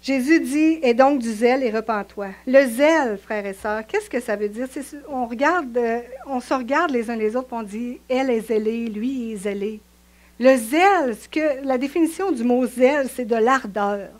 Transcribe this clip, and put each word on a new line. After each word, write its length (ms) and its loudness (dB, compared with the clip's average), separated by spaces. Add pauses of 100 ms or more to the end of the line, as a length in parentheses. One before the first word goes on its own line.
Jésus 380 2
dit, « 440 2
Aie 120 4
donc 240 6
du 140 -4
zèle 320 2
et 60 0
repens-toi. » 580 -4 (180)
Le 200 6
zèle, 520 2
frères 280 -6
et 80 -6
sœurs, 320 -6
qu'est-ce 240 -4
que 100 -2
ça 160 -4
veut 140 -4
dire ? 200 -8
C'est, 140 -10 (240)
on 180 -4
regarde, 520 0
euh, 220 0 (260)
on 140 -4
se 120 -4
regarde 380 0
les 200 -2
uns 60 -4
les 180 -2
autres 160 -4
et 60 -8
on 60 -6
dit, « 360 -10 (100)
Elle 220 0
est 180 0
zélée, 380 -2
lui 460 -6
est 40 -8
zélé. » 440 -6 (580)
Le 180 6
zèle, 600 2
ce 100 -20
que, 400 -2
la 120 0
définition 520 0
du 140 -2
mot 220 4
zèle, 460 2
c'est 120 -6
de 120 0
l'ardeur. 840 0